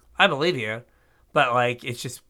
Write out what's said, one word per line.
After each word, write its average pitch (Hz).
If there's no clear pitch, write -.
I 185
believe 160
you. 113
But, 131
like, 123
it's 123
just, -